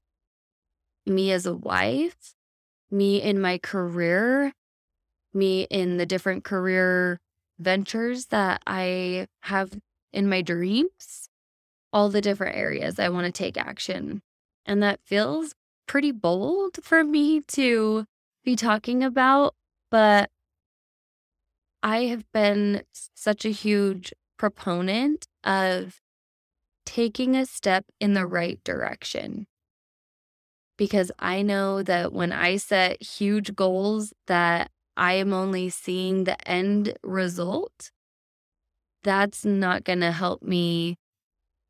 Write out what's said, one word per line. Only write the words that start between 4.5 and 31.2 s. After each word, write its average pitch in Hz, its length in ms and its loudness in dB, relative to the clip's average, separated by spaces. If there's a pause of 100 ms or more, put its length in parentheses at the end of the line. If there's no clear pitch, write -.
me 190 360 2
in 180 280 0
the 175 80 0
different 185 400 -4
career 185 720 0 (400)
ventures 226 680 -2
that 202 380 0
I 185 640 -4 (140)
have 196 380 -4 (320)
in 202 160 0
my 185 140 2
dreams, 185 880 -2 (640)
all 208 160 4
the 202 100 0
different 202 380 -2
areas - 420 -4
I 185 100 2
wanna 175 220 -2
take - 260 -6
action. - 640 -6 (440)
And 202 160 0
that 202 240 2
feels 285 480 -2 (320)
pretty 285 260 0
bold 240 680 0
for 330 220 4
me 302 380 2
to 220 640 0 (380)
be 254 120 2
talking 226 480 0
about, 269 500 4 (380)
but 208 380 6 (1500)
I 226 240 0
have 233 260 -4
been 208 520 2 (100)
s-, - 200 -18
such - 320 -2
a 220 40 0
huge 202 640 0 (240)
proponent 208 920 -2 (160)
of 185 580 -2 (840)
taking 240 500 0
a 262 100 2
step 190 400 0 (140)
in 208 140 2
the 190 120 2
right 175 380 -4
direction. - 800 -6 (1300)
Because 196 420 2
I 190 240 -2